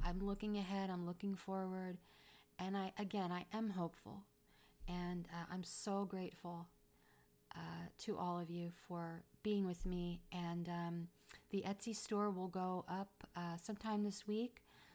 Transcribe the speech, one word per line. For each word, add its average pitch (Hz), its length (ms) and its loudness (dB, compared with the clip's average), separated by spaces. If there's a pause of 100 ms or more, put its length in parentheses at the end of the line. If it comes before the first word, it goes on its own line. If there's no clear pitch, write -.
I'm 180 160 6
looking 202 380 2
ahead, 196 320 2
I'm 175 160 0
looking 185 280 0
forward, 185 640 -2 (600)
and 190 180 0
I, 190 220 0
again, 190 340 2
I 180 200 -2
am 220 180 0
hopeful, 180 540 -2 (640)
and, 180 440 0
uh, 170 200 -4
I'm 180 120 -2
so 202 400 0
grateful, 175 640 -6 (840)
uh, 165 320 -8 (120)
to - 180 0
all 175 240 2
of 170 100 -4
you 170 200 -2 (180)
for 170 340 -4 (200)
being 202 240 6
with 175 200 0
me. 175 360 0 (100)
And, 170 360 0
um, 170 400 0 (420)
the 196 120 2
Etsy 202 320 -2
store 208 360 4
will 185 180 0
go 185 400 0
up, 196 480 -4
uh, 170 260 -2
sometime 208 400 2
this 202 240 0
week, 220 360 0 (320)